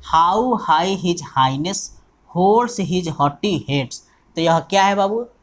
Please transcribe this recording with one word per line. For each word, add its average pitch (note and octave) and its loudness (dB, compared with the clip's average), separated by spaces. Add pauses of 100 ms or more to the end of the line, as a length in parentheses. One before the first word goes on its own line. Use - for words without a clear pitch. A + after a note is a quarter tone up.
(140)
How G#3 2
high F3 0 (100)
his E3+ 0 (160)
highness C3+ 0 (580)
holds G#3+ 2 (120)
his F3+ -2
haughty D#3 -2 (120)
heads। C3+ -4 (360)
तो E3 -4
यह E3 2
क्या F#3+ 2
है G3+ 2
बाबू? G#3 -2 (180)